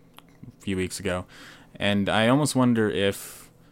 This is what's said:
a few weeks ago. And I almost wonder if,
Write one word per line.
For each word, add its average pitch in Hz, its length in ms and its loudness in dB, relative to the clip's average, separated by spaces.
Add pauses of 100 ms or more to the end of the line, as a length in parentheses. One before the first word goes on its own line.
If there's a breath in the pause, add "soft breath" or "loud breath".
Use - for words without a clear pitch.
(460)
a - 160 -20
few 98 140 -4
weeks 92 240 -4
ago. 90 240 -4 (500 loud breath)
And 101 340 0
I 107 200 2
almost 139 260 2
wonder 120 360 4
if, - 600 -2 (220 loud breath)